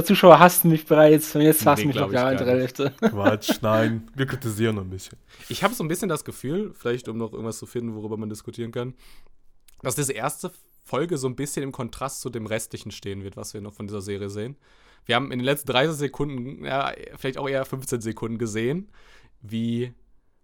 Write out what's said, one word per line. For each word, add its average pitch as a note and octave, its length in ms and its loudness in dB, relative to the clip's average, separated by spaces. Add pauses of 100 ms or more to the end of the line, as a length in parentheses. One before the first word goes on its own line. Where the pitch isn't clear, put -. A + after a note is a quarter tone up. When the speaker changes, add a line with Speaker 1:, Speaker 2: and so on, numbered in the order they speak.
Speaker 1:
der - 20 2
Zuschauer F3+ 360 10
hasst F3 260 8
mich D#3+ 180 4
bereits D3+ 500 6
und D3 60 2
jetzt D#3 240 6
hasst C#3+ 160 6
Speaker 2:
Nee, - 60 2
Speaker 1:
mich C3 100 0
noch F#2+ 140 0
Speaker 2:
glaub - 20 -6
ich B2+ 60 2
Speaker 1:
die C3 240 0
andere - 20 -2
Speaker 2:
gar B2 120 2
nicht. B2+ 220 -4
Speaker 1:
Hälfte. C#3 220 -2
<laughs> A3+ 80 4
Speaker 3:
Quatsch, G#2 540 0
nein. A2+ 520 0
Wir C3+ 120 -4
kritisieren A2+ 480 -2
nur G2 100 -6
ein F#2 60 -12
bisschen. - 260 -14 (320)
Speaker 2:
Ich - 160 -4
hab G#3+ 80 0
so A#3+ 100 -8
ein D#3 60 -4
bisschen F3+ 220 -4
das D3+ 160 -2
Gefühl, F3+ 480 -6
vielleicht A#2+ 340 -6
um A2+ 80 -8
noch A2+ 160 -6
irgendwas A2 240 -8
zu - 80 -16
finden, A#2 300 -8
worüber G#2+ 240 -8
man G#2+ 100 -8
diskutieren A2+ 440 -10
kann, B2 200 -6 (880)
dass B2+ 140 -4
diese C#3 180 -2
erste D3 380 -8 (340)
Folge E3 320 -4
so C3 120 -2
ein B2 60 -6
bisschen C#3+ 280 -6
im C3+ 100 -6
Kontrast - 480 -10
zu - 80 -8
dem A#2 160 -8
restlichen G#2+ 460 -8
stehen G2 340 -10
wird, G2 140 -14
was G#2+ 160 -14
wir G#2 80 -12
noch G#2 100 -14
von G#2 140 -12
dieser G2+ 160 -8
Serie G2+ 260 -6
sehen. G#2 280 -10 (500)
Wir A#2 80 2
haben C3+ 180 0
in B2+ 60 -4
den B2 80 -2
letzten C#3+ 260 0
dreißig C#3+ 240 2
Sekunden, C#3 680 -6
ja, C3+ 260 -2 (240)
vielleicht C3 220 -6
auch C#3 100 -4
eher C3+ 160 -2
fünfzehn C3 380 -6
Sekunden A2+ 340 -6
gesehen, A#2 540 -2 (500)
wie, A#2 540 -4 (500)